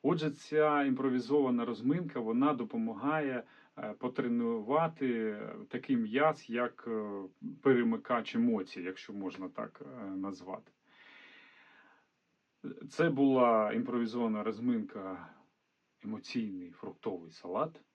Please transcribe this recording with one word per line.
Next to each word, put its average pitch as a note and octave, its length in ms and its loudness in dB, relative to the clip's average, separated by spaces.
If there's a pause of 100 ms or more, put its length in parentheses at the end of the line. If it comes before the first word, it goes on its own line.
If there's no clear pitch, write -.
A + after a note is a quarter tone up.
Отже, D3+ 300 2
ця D3+ 520 4
імпровізована B2+ 800 2
розминка, B2+ 540 0
вона A#2+ 340 4
допомагає, A#2+ 880 -2 (340)
е, G#2+ 220 -8
потренувати A#2+ 1400 0 (320)
такий B2+ 280 -2
м'яз, C3+ 520 0
як, A#2 380 -4
е, G#2 340 -4 (400)
перемикач A#2+ 760 4
емоцій, A2 460 0
якщо F#2 320 -8
можна F#2 360 -8
так, - 320 -10
е, B2+ 240 -12
назвати. F#2+ 680 -8 (2250)
Це E3 200 0
була B2 640 6
імпровізована A2+ 720 0
розминка, G#2 840 -4 (760)
емоційний G2+ 680 -6
фруктовий E2+ 600 -8
салат. B2+ 500 -4 (140)